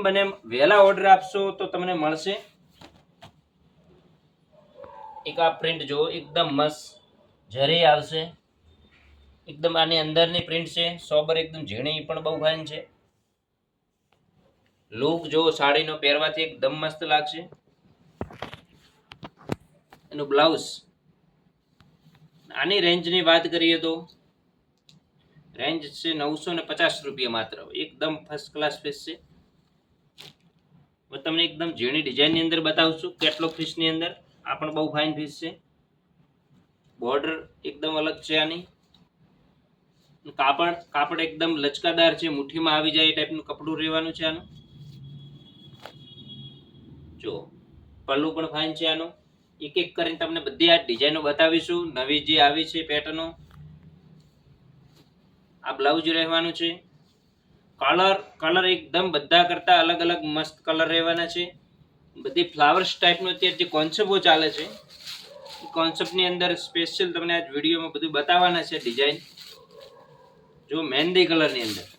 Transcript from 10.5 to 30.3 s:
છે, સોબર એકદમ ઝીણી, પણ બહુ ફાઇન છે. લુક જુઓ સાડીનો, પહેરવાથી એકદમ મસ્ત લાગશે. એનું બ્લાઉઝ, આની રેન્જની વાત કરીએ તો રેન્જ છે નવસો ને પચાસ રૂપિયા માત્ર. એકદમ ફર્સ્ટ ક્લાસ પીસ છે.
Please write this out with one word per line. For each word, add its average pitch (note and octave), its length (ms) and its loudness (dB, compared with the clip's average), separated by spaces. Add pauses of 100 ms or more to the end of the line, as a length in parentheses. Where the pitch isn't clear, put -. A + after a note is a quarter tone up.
છે, E3+ 120 0 (220)
સોબર D#3 340 2
એકદમ D#3+ 280 -8
ઝીણી, C#3+ 360 -6
પણ D#3+ 200 -6
બહુ D#3 160 -2
ફાઇન D#3+ 280 0
છે. D#3 100 -12 (2250)
લુક D#3+ 220 0 (100)
જુઓ D#3+ 160 4 (100)
સાડીનો, D3+ 440 2
પહેરવાથી D#3 460 0
એકદમ C#3 340 -2
મસ્ત D#3 180 -6 (120)
લાગશે. D3+ 300 -2 (2750)
એનું D3 200 -6
બ્લાઉઝ, D3+ 360 4 (1800)
આની F3 380 0
રેન્જની E3+ 420 2
વાત E3 140 6 (100)
કરીએ E3 300 2
તો E3 100 -2 (1700)
રેન્જ - 220 -4 (180)
છે - 80 -6 (120)
નવસો D3 320 -4
ને D#4+ 180 -4
પચાસ D#3+ 240 2 (100)
રૂપિયા B2 320 -4
માત્ર. A2 220 -6 (240)
એકદમ D#3 320 -4 (120)
ફર્સ્ટ D3 280 -12
ક્લાસ D3+ 280 -4
પીસ D3 240 -8
છે. D#3+ 80 -12 (2000)